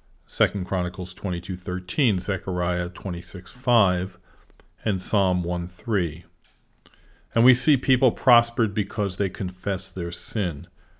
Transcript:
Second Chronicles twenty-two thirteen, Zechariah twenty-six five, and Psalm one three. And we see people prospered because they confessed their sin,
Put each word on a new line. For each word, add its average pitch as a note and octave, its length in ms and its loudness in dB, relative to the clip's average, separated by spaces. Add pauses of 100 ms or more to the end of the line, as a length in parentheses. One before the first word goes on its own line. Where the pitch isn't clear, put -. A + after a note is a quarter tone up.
(260)
Second G2 380 0
Chronicles F2+ 480 -4
twenty-two F2+ 440 -6
thirteen, F#2 640 -2
Zechariah F2+ 720 -2
twenty-six F2+ 600 -8
five, G2 680 2 (680)
and G2 160 0
Psalm F#2 420 2
one F2 240 -2
three. F2+ 580 -4 (1080)
And A#2 100 4
we B2+ 80 8
see C#3 240 4
people B2+ 360 2
prospered A#2 640 2
because G2+ 420 -2
they G2 120 0
confessed F#2 680 -6
their E2+ 160 -4
sin, F2 560 -4 (320)